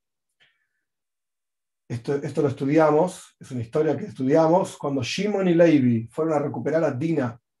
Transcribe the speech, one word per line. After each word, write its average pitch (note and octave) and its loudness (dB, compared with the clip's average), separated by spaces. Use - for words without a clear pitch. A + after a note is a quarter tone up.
esto, B2+ -6
esto D3 -4
lo C#3+ 2
estudiamos, D3+ 0
es - -18
una B2 -6
historia D3+ -2
que G#3+ -10
estudiamos, D#3+ 2
cuando C#3 -4
Shimon F#3+ -2
y F3 2
Levi C3 4
fueron D#3+ -4
a D3 0
recuperar C#3+ -4
a C#3+ 0
Dina C3 -4